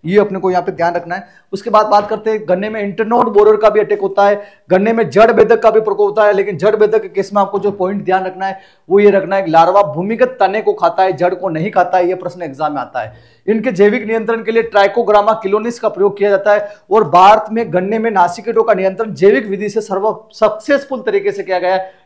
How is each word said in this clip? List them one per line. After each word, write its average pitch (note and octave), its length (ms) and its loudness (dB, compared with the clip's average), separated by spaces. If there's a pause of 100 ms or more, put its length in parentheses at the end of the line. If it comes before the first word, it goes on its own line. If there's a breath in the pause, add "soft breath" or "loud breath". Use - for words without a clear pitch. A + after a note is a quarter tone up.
ये F#3 140 0
अपने G3 200 0
को F#3 120 -2
यहाँ F3+ 120 0
पे F3+ 100 -6
ध्यान E3+ 220 -2
रखना E3+ 200 -8
है। G3 120 -10 (260 soft breath)
उसके G3 180 -10
बाद G#3+ 160 4
बात G#3 220 2
करते G#3+ 220 -4
हैं G#3+ 180 -4
गन्ने F#3+ 220 -2
में A3 120 -8
इंटरनोड A3 460 -2
बोरर G#3 280 4
का G#3+ 120 2
भी G#3 120 2
attack G3+ 200 -2
होता G3 260 0
है, G3+ 160 0 (280 loud breath)
गन्ने G3+ 220 2
में A3+ 180 -2
जड़ A3+ 220 6
बेधक A3+ 300 2
का A3+ 80 4
भी A3 100 4
प्रकोप G#3 280 0
होता G#3 160 0
है, G#3 80 4
लेकिन G3 240 -2
जड़ G#3 200 0
बेधक G#3+ 260 2
के F#3 60 -12
केस F#3 260 -6
में G3+ 80 2
आपको G3 160 -4
जो G3+ 120 -2
point F#3+ 340 -4
ध्यान F#3+ 200 0
रखना F#3 220 -8
है F#3+ 140 -8 (300 soft breath)
वो G3+ 100 4
ये G#3 100 6
रखना G3 260 0
है G3 60 0
कि E3+ 80 -6
लार्वा F3 320 6
भूमिगत G3+ 580 -2
तने G3 200 0
को G3+ 120 0
खाता F3+ 300 0
है, F#3+ 100 2
जड़ F3 220 -2
को F3+ 140 -6
नहीं E3 220 -4
खाता F3+ 280 0
है, F3 100 0
ये F#3 60 -2
प्रश्न F3+ 280 -10
exam D3+ 300 -6
में C#3 80 -6
आता B2 200 -8
है। - 380 -14 (100)
इनके A3 240 -2
जैविक G#3 340 2
नियंत्रण A3+ 360 -4
के A3 100 -6
लिए A3+ 100 2
trichogramma G#3 720 2
kilonis G#3+ 480 -4
का A3 80 -2
प्रयोग G3+ 300 -2
किया G3+ 120 0
जाता G3+ 220 2
है G#3 200 -2 (180 loud breath)
और G#3+ 140 2
भारत G3 460 6
में A3 220 -4
गन्ने F#3+ 260 -2
में A3+ 120 -2
नासिकेटों G#3 520 0
का A3+ 120 2
नियंत्रण F#3+ 400 -2
जैविक G#3+ 320 2
विधि G3+ 220 -6
से G#3 120 -4
सर्व G#3 520 -4
सक्सेसफुल B3+ 680 -2
तरीके G3+ 320 -2
से G3 100 -8
किया F3+ 160 -4
गया F3+ 160 0
है, F#3+ 180 -6 (140 loud breath)